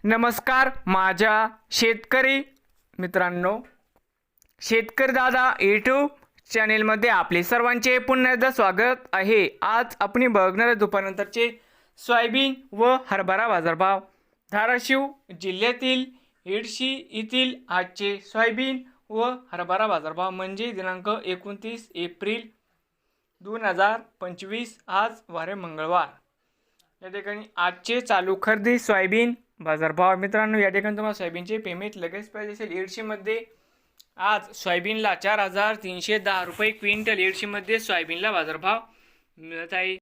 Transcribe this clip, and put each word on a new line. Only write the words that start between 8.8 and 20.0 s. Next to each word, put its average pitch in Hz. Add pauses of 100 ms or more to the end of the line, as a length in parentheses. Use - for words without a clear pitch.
आहे. 196 (140)
आज 233
आपण 240
बघणार 190
आहे 233
दुपारनंतरचे 202 (500)
सोयाबीन 240 (180)
व 240 (120)
हरभरा 196
बाजारभाव. 180 (520)
धाराशिव 247 (360)
जिल्ह्यातील 247 (400)
येडशी 226 (180)
येथील 247 (160)
आजचे 185
सोयाबीन 240 (280)
व 226 (220)
हरभरा 180
बाजारभाव 165